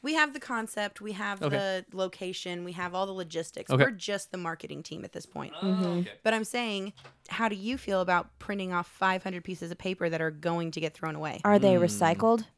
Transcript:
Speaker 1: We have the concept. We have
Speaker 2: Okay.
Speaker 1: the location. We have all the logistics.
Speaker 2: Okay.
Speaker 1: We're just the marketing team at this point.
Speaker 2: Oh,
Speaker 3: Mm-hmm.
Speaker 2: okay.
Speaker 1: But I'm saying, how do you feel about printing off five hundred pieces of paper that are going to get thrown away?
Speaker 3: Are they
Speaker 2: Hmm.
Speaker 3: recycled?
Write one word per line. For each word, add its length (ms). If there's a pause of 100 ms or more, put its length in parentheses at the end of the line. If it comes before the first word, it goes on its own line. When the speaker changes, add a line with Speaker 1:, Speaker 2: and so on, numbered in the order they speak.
Speaker 1:
We 120
have 200
the 60
concept. 600
We 120
have 300
Speaker 2:
Okay. 140
Speaker 1:
the 360
location. 720
We 80
have 220
all 120
the 60
logistics. 580
Speaker 2:
Okay. 120
Speaker 1:
We're 80
just 400
the 80
marketing 440
team 220
at 80
this 140
point. 340
Speaker 2:
Oh, 60
Speaker 3:
Mm-hmm. 180 (160)
Speaker 2:
okay. 100 (120)
Speaker 1:
But 120
I'm 100
saying, 480 (360)
how 200
do 80
you 220
feel 240
about 360
printing 340
off 140
five 360
hundred 220
pieces 260
of 80
paper 320
that 100
are 100
going 420
to 80
get 120
thrown 240
away? 280
Speaker 3:
Are 140
they 180
Speaker 2:
Hmm. 60
Speaker 3:
recycled? 600 (140)